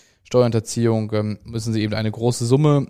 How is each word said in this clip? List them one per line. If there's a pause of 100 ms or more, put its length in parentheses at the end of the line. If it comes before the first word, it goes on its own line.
(240)
Steuerhinterziehung,
ähm,
müssen
sie
eben
eine
große
Summe